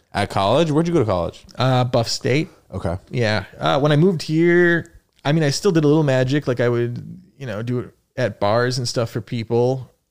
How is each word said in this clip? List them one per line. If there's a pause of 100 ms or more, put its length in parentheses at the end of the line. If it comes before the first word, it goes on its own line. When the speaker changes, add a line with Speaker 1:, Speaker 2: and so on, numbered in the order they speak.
(120)
Speaker 1:
at
college?
Where'd
you
go
to
college? (120)
Speaker 2:
Uh,
Buff
State. (240)
Speaker 1:
Okay. (140)
Speaker 2:
Yeah. (140)
Uh,
when
I
moved
here, (320)
I
mean,
I
still
did
a
little
magic.
Like,
I
would, (160)
you
know,
do
it (220)
at
bars
and
stuff
for
people. (200)